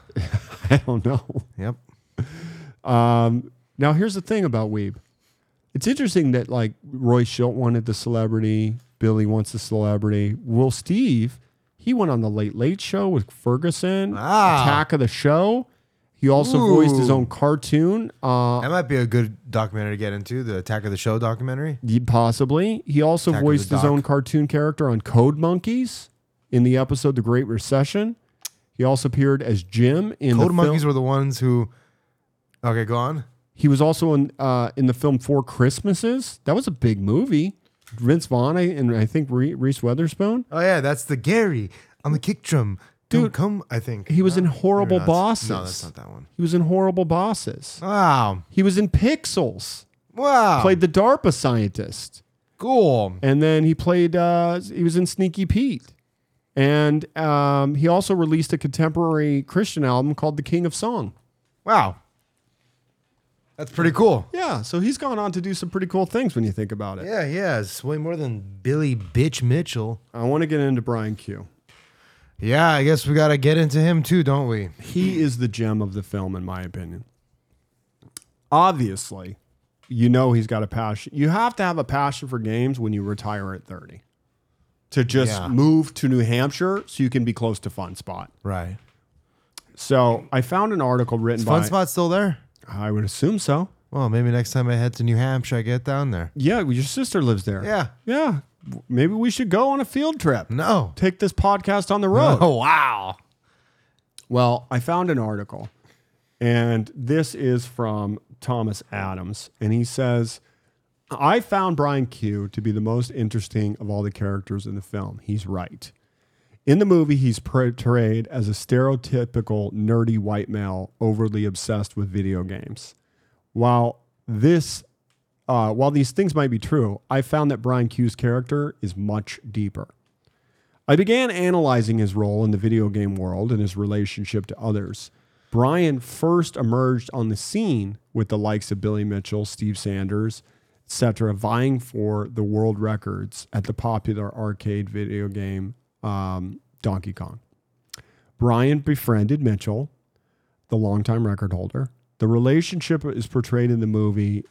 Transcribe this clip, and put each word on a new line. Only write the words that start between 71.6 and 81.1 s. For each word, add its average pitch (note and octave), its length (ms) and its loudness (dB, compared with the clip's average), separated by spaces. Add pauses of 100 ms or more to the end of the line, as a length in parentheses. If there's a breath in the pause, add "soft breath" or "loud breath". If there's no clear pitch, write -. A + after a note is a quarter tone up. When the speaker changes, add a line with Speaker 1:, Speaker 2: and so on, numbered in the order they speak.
Speaker 1:
Yeah, C#3+ 300 4
I D3 120 2
guess C#3+ 240 2
we D3 80 2
gotta D3+ 220 4
get D3 220 4
into D3+ 200 2
him E3 240 4
too, F3 220 2
don't C#3 240 0
we? G#2 220 -4 (120)
Speaker 2:
He F#3 380 -2
is C3+ 180 0
the B2 100 0
gem A2 320 -2
of G2 140 -4
the G2+ 80 -6
film, F#2+ 320 -6
in F2+ 100 -8
my F#2 180 -8
opinion. F2+ 420 -12 (1500)
Obviously, A2+ 840 0 (520)
you A#2+ 200 2
know B2+ 240 4
he's A2+ 140 2
got A2 160 -4
a G#2 40 -4
passion. G#2+ 480 -6